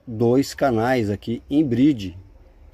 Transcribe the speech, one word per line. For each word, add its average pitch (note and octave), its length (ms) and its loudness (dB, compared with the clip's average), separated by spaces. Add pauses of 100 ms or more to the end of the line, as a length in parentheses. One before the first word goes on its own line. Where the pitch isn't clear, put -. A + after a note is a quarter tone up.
dois A#2+ 480 0
canais A#2+ 560 0
aqui A2 400 -6
em D3 160 2
bridge. A#2 500 0 (580)